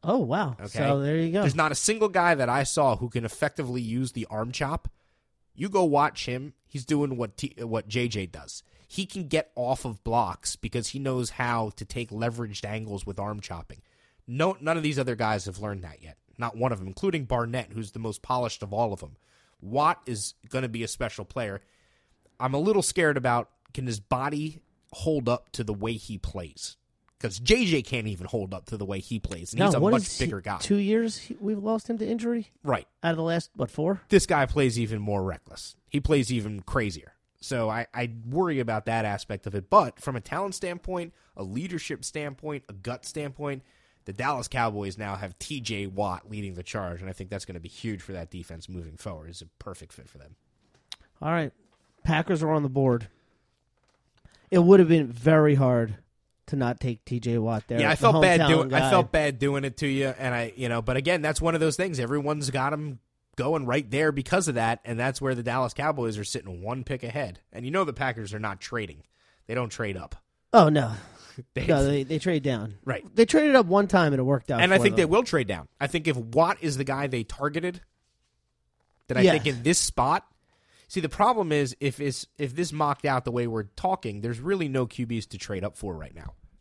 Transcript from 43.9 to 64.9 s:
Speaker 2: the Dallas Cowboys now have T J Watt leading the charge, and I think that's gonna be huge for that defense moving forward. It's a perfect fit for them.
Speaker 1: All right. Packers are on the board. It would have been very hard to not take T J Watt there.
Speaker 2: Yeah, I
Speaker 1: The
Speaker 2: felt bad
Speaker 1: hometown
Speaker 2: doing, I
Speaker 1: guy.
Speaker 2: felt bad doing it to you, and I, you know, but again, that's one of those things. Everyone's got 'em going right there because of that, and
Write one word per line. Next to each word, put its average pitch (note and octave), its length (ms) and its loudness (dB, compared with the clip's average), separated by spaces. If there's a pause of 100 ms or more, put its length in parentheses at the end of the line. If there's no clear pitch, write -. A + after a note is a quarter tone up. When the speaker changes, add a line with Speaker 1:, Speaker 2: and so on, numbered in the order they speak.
Speaker 2:
the G2 80 -12
Dallas B2 340 -4
Cowboys G#2 520 -2
now G2+ 180 -6
have F#2+ 220 -10
T D3+ 220 -8
J G#2 260 -6
Watt F#2+ 440 -4
leading G2+ 240 -8
the F2+ 80 -12
charge, F2+ 380 -6
and F#2+ 80 -10
I F#2 60 -8
think F#2 160 -14
that's G2+ 160 -8
gonna F2+ 140 -12
be E2+ 80 -14
huge G#2 340 -8
for - 100 -14
that E2+ 180 -10
defense E2+ 380 -14
moving E2 300 -12
forward. D#2+ 320 -12
It's F2 120 -18
a E2 40 -20 (120)
perfect - 360 -14
fit - 140 -20
for - 100 -20
them. D#2+ 180 -20 (840)
Speaker 1:
All D3 80 -2
right. E3 200 0 (540)
Packers E3 380 2
are D#3+ 100 2
on D3+ 100 2
the C#3+ 60 0
board. B2+ 400 2 (1400)
It F#3+ 80 6
would F3+ 220 12
have E3+ 80 10
been D#3 220 6
very D3+ 460 6
hard A#2+ 400 2 (500)
to - 100 -6
not B2 220 0
take A#2 260 -6
T B2 140 -4
J A#2 200 0
Watt A2 280 -2
there. A#2 140 -2
Speaker 2:
Yeah, A#2 100 4
I D#3 40 6
Speaker 1:
The - 80 -4
Speaker 2:
felt G#3 200 8
bad F3 180 8
Speaker 1:
hometown D#3 80 4
Speaker 2:
doing, D#3+ 260 4
I C#3+ 60 6
Speaker 1:
guy. C3+ 100 4
Speaker 2:
felt F#3 200 6
bad D3 300 2
doing C#3 240 2
it C3 140 -4
to D3+ 100 0
you, C3+ 180 0 (100)
and B2+ 180 -2
I, A#2 220 -2
you B2+ 120 -2
know, A#2 140 0
but B2 140 0
again, D#3+ 240 2
that's D3+ 200 0
one E3 140 2
of D#3+ 60 2
those D#3 160 2
things. F3+ 220 -2
Everyone's C#3+ 520 -2
got C3+ 220 0
'em D3+ 280 -8 (340)
going C#3 320 0
right B2 240 0
there D3+ 220 2
because D#3+ 340 0
of D3 80 0
that, A2+ 300 0
and A2+ 140 -6